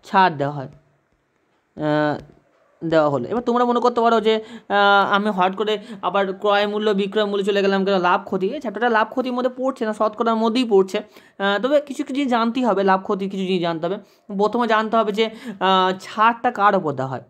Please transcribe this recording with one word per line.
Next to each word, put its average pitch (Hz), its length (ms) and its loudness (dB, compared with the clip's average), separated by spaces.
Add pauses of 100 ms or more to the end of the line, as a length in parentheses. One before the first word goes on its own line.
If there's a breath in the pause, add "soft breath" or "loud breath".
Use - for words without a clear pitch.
ছাড় 185 320 4
দেওয়া 143 180 -4
হয়। 139 140 -10
আহ, - 1500 -6 (640)
দেওয়া 160 240 4
হলো। 131 180 -2
এবার 233 160 -4
তোমরা 240 220 2
মনে 240 140 2
করতে 240 220 0
পারো 233 200 4
যে, 220 140 2
আহ, 202 800 2
আমি 202 160 2
হঠাৎ 190 260 0
করে 214 220 -2 (240 loud breath)
আবার 190 320 -2
ক্রয় 202 340 0
মূল্য, 214 240 -2
বিক্রয় 202 340 0
মূল্য 202 200 -2
চলে 202 160 0
গেলাম, 196 240 2
কেন 196 140 2
লাভ 180 260 2
ক্ষতি? 190 220 -4
এই 277 120 -6
চ্যাপ্টারটা 220 300 -2
লাভ 214 200 2
ক্ষতির 254 240 -4
মধ্যে 247 240 -2
পড়ছে 262 280 -4
না, 214 80 -4
শতকরার 220 420 -2
মধ্যেই 226 300 0
পড়ছে। 196 320 2
আহ, 202 640 -4
তবে 285 180 2
কিছু 285 220 -10
কিছু 269 120 -8
জিনিস 269 160 -2
জানতেই 233 320 0
হবে, 196 200 2
লাভ 190 200 2
ক্ষতি 196 260 -4
কিছু 190 160 -4
জিনিস 185 160 0
জানতে 165 240 -4
হবে। 190 120 -4 (400 soft breath)
প্রথমে 214 300 0
জানতে 220 300 0
হবে 214 140 0
যে, 220 180 0 (300 loud breath)
আহ, 185 400 2
ছাড়টা 233 520 0
কার 208 240 4
ওপর 156 180 0
দেওয়া 131 160 -4
হয়? 123 200 -8